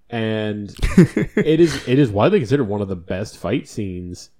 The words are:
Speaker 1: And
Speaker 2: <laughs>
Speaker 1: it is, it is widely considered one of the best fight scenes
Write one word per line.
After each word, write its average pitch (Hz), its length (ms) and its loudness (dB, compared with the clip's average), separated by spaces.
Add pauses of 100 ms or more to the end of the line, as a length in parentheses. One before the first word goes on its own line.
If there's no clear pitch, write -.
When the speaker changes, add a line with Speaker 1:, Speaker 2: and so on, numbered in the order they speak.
(120)
Speaker 1:
And 107 580 -4 (160)
Speaker 2:
<laughs> - 100 2 (400)
Speaker 1:
it 156 220 2
is, 147 300 2
it 127 100 4
is 131 120 4
widely 135 280 4
considered 143 300 0
one 104 140 -4
of 98 60 -6
the 95 80 -6
best 95 420 -8
fight 107 280 -4
scenes 90 720 -10